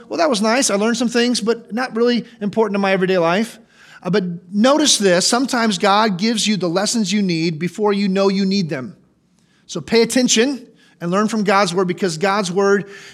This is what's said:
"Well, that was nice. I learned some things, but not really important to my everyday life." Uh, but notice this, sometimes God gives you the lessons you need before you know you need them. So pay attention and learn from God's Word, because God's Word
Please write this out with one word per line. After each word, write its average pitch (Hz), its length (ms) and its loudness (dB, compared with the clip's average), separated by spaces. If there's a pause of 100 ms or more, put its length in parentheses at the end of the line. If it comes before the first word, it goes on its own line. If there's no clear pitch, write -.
"Well, 269 100 -6
that 320 120 2
was 202 100 0
nice. 226 300 2
I 202 60 0
learned 226 200 0
some 240 120 -2
things, 240 320 0
but 226 340 -4
not 254 220 -6
really 240 280 0 (160)
important 208 360 -2
to - 20 -2
my 196 140 2
everyday 185 260 2
life." 175 400 0 (420)
Uh, 180 100 -6
but 202 120 0 (300)
notice 269 460 4
this, 185 280 2
sometimes 233 500 0
God 202 420 2
gives 214 280 -2
you 214 100 0
the 175 120 -2
lessons 196 440 -2
you 214 80 0
need 170 380 -2
before 208 340 -2
you 202 140 0
know 196 220 2
you 196 180 0
need 190 220 0
them. 131 280 -8 (680)
So - 140 -10
pay 233 220 2
attention 254 680 0 (320)
and 175 100 -6
learn 208 160 2
from 220 160 -2
God's 196 320 2
Word, 185 140 0
because 180 280 -2
God's 196 360 -2
Word 196 360 0 (260)